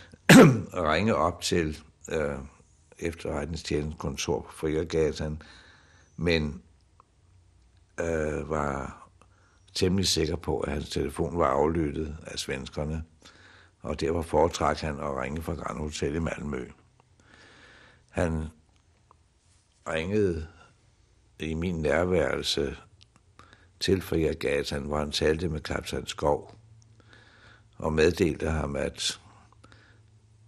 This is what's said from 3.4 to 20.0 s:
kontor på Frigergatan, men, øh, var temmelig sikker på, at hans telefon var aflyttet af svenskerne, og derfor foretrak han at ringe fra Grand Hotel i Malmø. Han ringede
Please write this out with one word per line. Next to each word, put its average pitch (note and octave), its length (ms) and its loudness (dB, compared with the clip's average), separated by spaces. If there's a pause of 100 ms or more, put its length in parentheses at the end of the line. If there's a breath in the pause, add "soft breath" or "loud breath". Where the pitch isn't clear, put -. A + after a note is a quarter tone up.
kontor C#2 400 -4
på - 100 -16
Frigergatan, D#2 880 -2 (760 loud breath)
men, D#2+ 440 0 (1400)
øh, D2+ 500 -2
var C#2+ 480 -4 (760 soft breath)
temmelig F#2+ 340 2
sikker E2 280 0
på, D#2+ 240 -2
at C#2+ 140 -4
hans D2 160 -6
telefon D2 480 -4
var E2 100 4
aflyttet D2+ 680 0 (100)
af - 120 -12
svenskerne, D2 640 -6 (800 loud breath)
og - 200 -6
derfor E2 200 0
foretrak D#2 580 2
han D2 200 -6
at C#2+ 180 -6
ringe C2+ 240 -6
fra E2 120 -6
Grand - 240 -8
Hotel D2+ 380 -4
i E2 40 -2
Malmø. C2+ 460 -6 (1400 loud breath)
Han D#2+ 360 -2 (1400)
ringede E2 600 0 (920 soft breath)